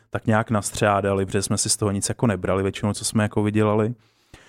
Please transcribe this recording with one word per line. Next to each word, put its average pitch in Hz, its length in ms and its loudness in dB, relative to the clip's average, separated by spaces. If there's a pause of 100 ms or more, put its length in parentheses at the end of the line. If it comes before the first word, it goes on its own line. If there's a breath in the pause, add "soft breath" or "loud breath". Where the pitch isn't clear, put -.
(100)
tak - 160 -6
nějak 110 240 2
nastřádali,“ 98 760 0
protože 98 160 -2
jsme 104 160 -2
si - 100 -2
z - 80 -2
toho 107 140 0
nic 98 180 -4
jako 117 180 -2
nebrali, 92 360 0
většinou, 98 300 -2
co - 120 -6
jsme 110 180 0
jako 107 200 0
vydělali. 107 520 2 (540 soft breath)